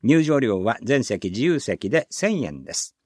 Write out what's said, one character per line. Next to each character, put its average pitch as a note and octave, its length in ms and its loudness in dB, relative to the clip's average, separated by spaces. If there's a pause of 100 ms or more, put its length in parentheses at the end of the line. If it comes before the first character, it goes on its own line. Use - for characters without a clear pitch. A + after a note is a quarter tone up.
入 D3+ 180 6
場 D3+ 180 2
料 G2+ 240 2
は A2 200 0
全 C3+ 200 2
席 F#2+ 260 -4
自 G2+ 140 -4
由 E3 160 2
席 F#2+ 300 -4
で D#3+ 200 0
千 G3+ 320 -2
円 D2 220 -8
で D#2+ 100 -14
す。 - 220 -8 (100)